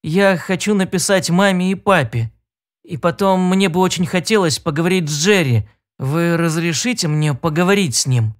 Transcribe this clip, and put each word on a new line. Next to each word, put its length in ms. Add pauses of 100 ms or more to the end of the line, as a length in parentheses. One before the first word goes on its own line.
«Я 320
хочу 380
написать 560
маме 420
и 40
папе. 580 (500)
И 140
потом 500
мне 220
бы 100
очень 280
хотелось 500
поговорить 520
с 160
Джерри. 440 (300)
Вы 380
разрешите 720
мне 260
поговорить 640
с 120
ним?» 320